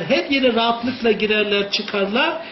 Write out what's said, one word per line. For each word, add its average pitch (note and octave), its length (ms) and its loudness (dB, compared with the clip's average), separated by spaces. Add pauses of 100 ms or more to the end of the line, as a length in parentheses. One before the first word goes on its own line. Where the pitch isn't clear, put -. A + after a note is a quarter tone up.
her D#4+ 180 2
yere C4 280 2
rahatlıkla A#3 580 0
girerler, G3+ 600 0
çıkarlar, G#3 640 0 (180)